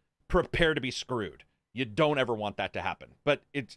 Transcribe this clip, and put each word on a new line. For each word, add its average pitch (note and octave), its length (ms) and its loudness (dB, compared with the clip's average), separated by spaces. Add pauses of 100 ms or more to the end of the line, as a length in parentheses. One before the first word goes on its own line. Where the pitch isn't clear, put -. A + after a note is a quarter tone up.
(280)
prepare E3 460 2
to D3 60 -2
be B2+ 100 -4
screwed. G#2 540 -6 (300)
You B2 100 -4
don't D3 340 2
ever B2 160 2
want G#2 220 -4
that G2 160 -4
to F#2+ 80 -6
happen. E2+ 280 -6 (180)
But C#3+ 160 2 (100)
it's, C#3 240 -8